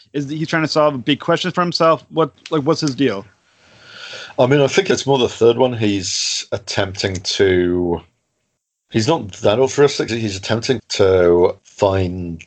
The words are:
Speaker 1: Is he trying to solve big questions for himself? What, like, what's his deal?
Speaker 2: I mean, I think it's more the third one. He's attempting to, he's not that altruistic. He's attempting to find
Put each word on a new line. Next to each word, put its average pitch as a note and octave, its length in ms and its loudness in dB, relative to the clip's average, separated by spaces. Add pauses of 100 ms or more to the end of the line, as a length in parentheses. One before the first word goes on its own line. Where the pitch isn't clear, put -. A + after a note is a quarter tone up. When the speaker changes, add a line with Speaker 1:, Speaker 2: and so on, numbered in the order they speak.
(120)
Speaker 1:
Is C#3+ 160 -6
he D#3 160 -6
trying D#3+ 200 -2
to C#3+ 40 -4
solve D3 340 0
big C#3 180 0
questions E3+ 340 -2
for F3+ 80 0
himself? D#3+ 480 0
What, D#3 200 0 (200)
like, D#3 140 -2
what's D#3 180 0
his D3 120 -4
deal? A#2 300 -2 (1120)
Speaker 2:
I C3 80 6
mean, C#3+ 140 4
I C#3 60 4
think F#3+ 240 0
it's - 160 -2
more C3+ 120 2
the A#2 120 2
third A#2 260 4
one. B2+ 160 2
He's G#2 800 -4
attempting G2 640 -4
to, F2+ 840 0 (880)
he's A2+ 180 0
not A#2 320 -2
that A2 180 2
altruistic. C#3 520 2
He's A2 260 -4
attempting A2+ 440 -2 (100)
to F2+ 720 4
find F#2 840 -2